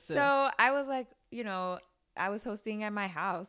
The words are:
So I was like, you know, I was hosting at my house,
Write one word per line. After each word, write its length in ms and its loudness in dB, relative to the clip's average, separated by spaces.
So 540 4
I 140 8
was 160 0
like, 200 -2
you 140 -6
know, 340 -2
I 120 0
was 160 -4
hosting 400 -6
at 80 -4
my 160 -2
house, 400 -2